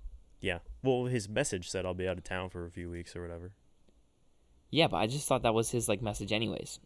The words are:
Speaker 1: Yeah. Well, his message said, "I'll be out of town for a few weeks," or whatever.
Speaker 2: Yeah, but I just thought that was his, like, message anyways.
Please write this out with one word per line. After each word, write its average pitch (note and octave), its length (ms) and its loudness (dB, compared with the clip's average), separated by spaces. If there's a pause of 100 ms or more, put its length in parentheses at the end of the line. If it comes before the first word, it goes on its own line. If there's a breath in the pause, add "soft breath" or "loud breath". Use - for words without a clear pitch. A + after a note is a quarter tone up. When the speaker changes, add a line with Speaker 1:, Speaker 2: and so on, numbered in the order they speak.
(420)
Speaker 1:
Yeah. F2 180 0 (240)
Well, B2+ 220 4
his B2 220 0
message G#2+ 440 -2
said, F#2 140 -2
"I'll F#2 100 -2
be F#2 120 0
out F2+ 100 0
of F2 60 -8
town F#2 260 -4
for F2 160 -8
a E2+ 60 -10
few F2 200 -8
weeks," F2 240 -8
or F2+ 80 -8
whatever. E2+ 300 -10 (1160)
Speaker 2:
Yeah, D3 180 6
but F2 100 0
I G#2 100 4
just C#3 200 -2
thought C3 160 4
that A#2 120 6
was A2+ 160 2
his, A#2 160 0
like, G2+ 140 2
message G#2+ 320 -4
anyways. G#2+ 520 -2